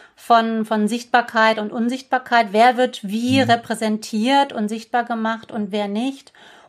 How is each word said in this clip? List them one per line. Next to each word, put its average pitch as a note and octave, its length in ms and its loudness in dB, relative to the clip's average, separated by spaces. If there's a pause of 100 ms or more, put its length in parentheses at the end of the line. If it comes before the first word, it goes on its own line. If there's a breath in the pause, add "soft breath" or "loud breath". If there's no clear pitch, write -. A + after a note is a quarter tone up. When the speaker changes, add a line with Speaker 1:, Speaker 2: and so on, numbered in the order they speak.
(160 loud breath)
Speaker 1:
von, A3+ 500 2
von G#3+ 220 0
Sichtbarkeit A3+ 720 0
und G#3 120 -6
Unsichtbarkeit. A#3+ 800 -2
Wer A#3 260 4
wird B3 300 -2
wie B3 360 0
Speaker 2:
Mhm. A#3 60 0
Speaker 1:
repräsentiert A#3 1040 0
und G#3+ 160 -4
sichtbar A3+ 340 -4
gemacht A3+ 480 -6
und G#3 200 -8
wer G#3 160 -2
nicht? B3 460 -8 (360 loud breath)